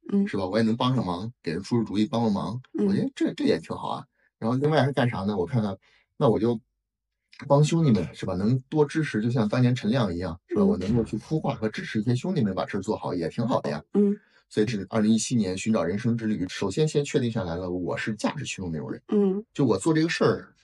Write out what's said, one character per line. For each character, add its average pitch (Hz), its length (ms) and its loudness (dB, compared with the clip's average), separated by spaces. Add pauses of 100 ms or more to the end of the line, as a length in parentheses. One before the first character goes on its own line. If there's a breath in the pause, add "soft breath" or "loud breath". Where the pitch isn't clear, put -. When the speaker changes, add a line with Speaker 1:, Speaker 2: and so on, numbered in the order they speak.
(120)
Speaker 1:
嗯。 202 140 2
Speaker 2:
是 - 100 -4
吧？ 92 100 -2
我 101 120 0
也 113 60 4
能 110 120 2
帮 127 180 2
上 104 100 0
忙， 90 280 -4 (100)
给 80 100 -4
人 87 100 -4
出 120 160 0
出 110 60 2
主 98 140 -4
意， 107 80 2
帮 117 160 -2
帮 110 100 2
忙， 95 280 -4 (180)
Speaker 1:
嗯。 208 80 2
Speaker 2:
我 196 80 2
觉 - 60 2
得 269 140 -2
这， - 200 0
这 302 100 -6
也 - 140 2
挺 - 180 -10
好 - 120 -8
啊。 - 160 -8 (340)
然 113 120 -2
后 127 60 0
另 147 140 2
外 147 120 4
还 139 100 2
干 135 160 2
啥 107 120 -4
呢？ 101 160 -2
我 90 100 0
看 123 160 0
看， 98 140 -4 (400 soft breath)
那 147 120 4
我 104 100 4
就 113 200 0 (880)
帮 143 140 6
兄 165 220 4
弟 139 60 4
们， 92 240 2
是 - 120 -10
吧？ 95 80 -4
能 107 240 2 (100)
多 151 160 2
支 156 180 -2
持， 113 200 -2
就 117 80 0
像 117 180 2
当 127 120 0
年 123 140 4
陈 107 160 -2
亮 110 240 0
一 85 40 -4
样， 87 200 -6 (100)
是 349 60 -6
吧？ 208 80 2
Speaker 1:
嗯。 - 60 6
Speaker 2:
我 101 80 2
能 101 200 0
够 113 80 2
去 110 140 -6
孵 156 220 -4
化 139 140 -2
和 110 140 -4
支 - 140 -6
持 110 180 -4
一 - 40 -4
些 120 100 2
兄 180 200 -4
弟 143 80 2
们 95 120 0
把 - 120 -2
事 - 120 -8
儿 - 20 -2
做 101 160 -2
好， - 180 -6
也 85 140 -2
挺 - 180 -4
好 - 140 0
的 - 100 -6
呀。 - 120 -6 (120)
Speaker 1:
嗯。 202 220 4 (340 loud breath)
Speaker 2:
所 110 120 0
以 104 40 2
是 101 220 -4
二 110 140 0
零 107 100 6
一 113 60 4
七 - 180 -2
年 95 220 0
寻 110 140 0
找 90 120 2
人 95 140 0
生 117 180 0
之 110 100 -4
旅， 107 220 0
首 98 220 -4
先 156 180 2
先 143 160 0
确 143 160 0
定 120 100 0
下 104 140 -2
来 85 120 -4
了， 90 140 -6
我 90 260 -4
是 110 180 -4
价 208 200 -4
值 135 120 -8
驱 - 160 -8
动 87 100 -6
那 80 60 -6
种 - 120 -8
人。 - 180 -10
Speaker 1:
嗯。 202 440 2
Speaker 2:
就 147 140 0
我 131 100 4
做 165 160 0
这 156 100 4
个 170 60 2
事 - 160 0
儿， 110 400 0